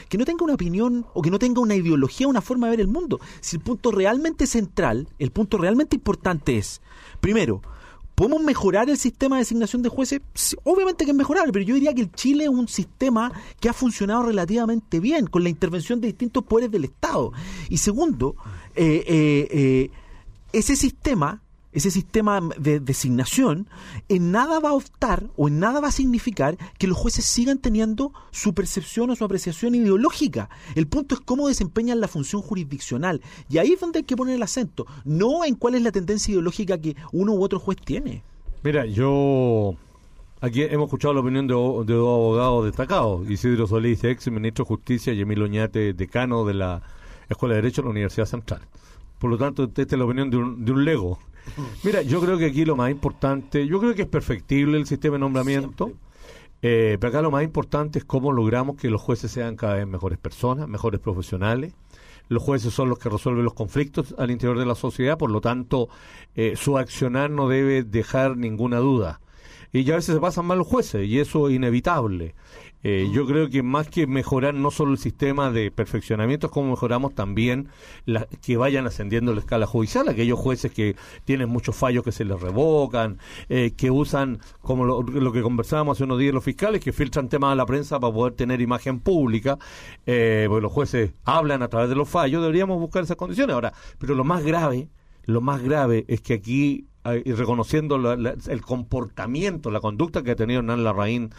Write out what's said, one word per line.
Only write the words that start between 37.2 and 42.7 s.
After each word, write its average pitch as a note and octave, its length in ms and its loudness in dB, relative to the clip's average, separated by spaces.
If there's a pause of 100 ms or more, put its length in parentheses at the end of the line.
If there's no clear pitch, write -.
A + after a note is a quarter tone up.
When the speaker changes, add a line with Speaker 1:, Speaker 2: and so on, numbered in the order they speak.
Speaker 1:
u F#3+ 100 2
otro G3 160 0
juez F#3+ 240 -4
tiene. - 380 -6 (420)
Speaker 2:
Mira, D3 220 2
yo, B2+ 880 2 (680)
aquí B2 200 0
hemos D3+ 240 0
escuchado D3 300 0
la C#3 60 2
opinión C3 260 0
de, B2 80 2
de A#2 400 0
dos A#2 120 4
abogados A#2+ 580 4
destacados, A2 600 0